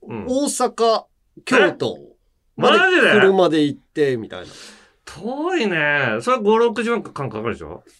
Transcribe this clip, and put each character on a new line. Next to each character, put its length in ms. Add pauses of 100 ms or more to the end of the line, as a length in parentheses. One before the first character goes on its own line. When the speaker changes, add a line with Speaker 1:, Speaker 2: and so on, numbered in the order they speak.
Speaker 1:
う 120
ん。 140
Speaker 2:
大 160
阪、 600 (420)
京 260
都 260
Speaker 1:
え？ 180 (400)
マ 340
ジ 60
で？ 60
Speaker 2:
ま 120
で 60
車 280
で 140
行 140
っ 40
て、 380
み 100
た 140
い 20
な。 20 (640)
Speaker 1:
遠 440
い 100
ね。 540
そ 100
れ 80
五、 180
六 280
時 60
間 120
か 260
か 120
る 140
で 40
し 60
ょ？ 180 (180)